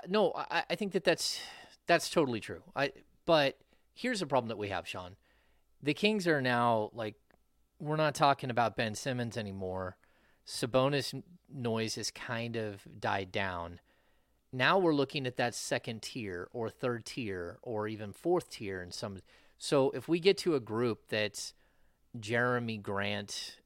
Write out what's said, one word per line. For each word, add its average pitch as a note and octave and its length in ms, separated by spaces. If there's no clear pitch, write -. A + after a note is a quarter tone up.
no, F#3+ 280
I, - 340
I F3 60
think G3 180
that F#3 100
that's, - 360
that's E3+ 240
totally C3 300
true. F2+ 240
I, C3+ 160
but D3+ 320
here's A#3+ 280
the E3+ 40
problem C3 240
that A2 80
we G#2 120
have, F2 180
Sean. F2+ 280
The C#3+ 100
Kings G#3 340
are D3+ 140
now, A#2+ 520
like, G#2+ 220
we're D3+ 180
not D3+ 180
talking C#3+ 340
about A2+ 280
Ben A2 180
Simmons B2 420
anymore. F#2+ 600
Sabonis C3 680
n-, C3+ 100
noise A2+ 420
has A2 140
kind A#2 460
of G#2 320
died G2 340
down. F2+ 480
Now C#3 260
we're E3 160
looking C3+ 320
at B2 100
that A#2+ 160
second A#2 480
tier F#2+ 520
or A2+ 160
third A#2+ 360
tier F#2+ 560
or G#2+ 260
even G#2+ 260
fourth E3+ 360
tier F#2+ 320
in F2+ 100
some. G2 280
So C#3 340
if B2+ 160
we E3+ 140
get F#3+ 180
to E3+ 160
a C3+ 40
group A2 500
that's - 440
Jeremy A#2+ 580
Grant G2+ 880